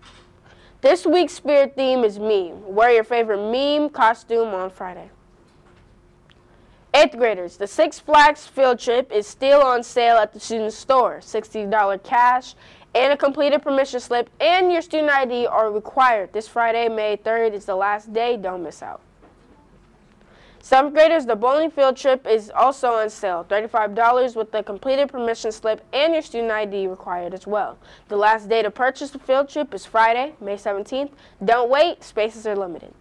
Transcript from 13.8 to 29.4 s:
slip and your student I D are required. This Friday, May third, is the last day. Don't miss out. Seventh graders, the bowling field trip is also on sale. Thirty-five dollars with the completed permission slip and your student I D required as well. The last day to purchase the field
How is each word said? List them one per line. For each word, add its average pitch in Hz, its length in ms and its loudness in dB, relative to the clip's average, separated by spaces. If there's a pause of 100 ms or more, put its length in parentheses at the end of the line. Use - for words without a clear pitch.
slip 240 300 -4 (120)
and 359 300 2
your 330 120 0
student 302 280 -2
I 277 140 2
D 240 220 -2
are 220 240 0
required. 214 640 0
This 220 140 -8
Friday, 233 420 -2
May 214 260 -2
third, 220 380 -2
is 202 100 -12
the 196 120 -4
last 208 360 -4
day. 233 240 -2
Don't 185 260 -8
miss 156 200 -14
out. - 180 -14 (1600)
Seventh 277 340 2
graders, 311 320 4
the 226 100 0
bowling 285 340 0
field 269 240 2
trip 262 320 0
is 214 240 0
also 254 420 0
on 220 180 -2
sale. 175 360 -6
Thirty-five 214 480 -2
dollars 240 400 2
with 220 160 -6
the 214 120 -4
completed 269 480 -2
permission 226 420 -6
slip 220 400 -6
and 302 220 0
your 311 80 -2
student 233 280 -6
I 214 140 -4
D 196 220 -6
required 180 480 -10
as 185 120 -16
well. 202 300 -6 (320)
The 208 80 -6
last 208 320 2
day 226 140 2
to 208 80 -4
purchase 262 400 -4
the - 80 -16
field 269 320 -2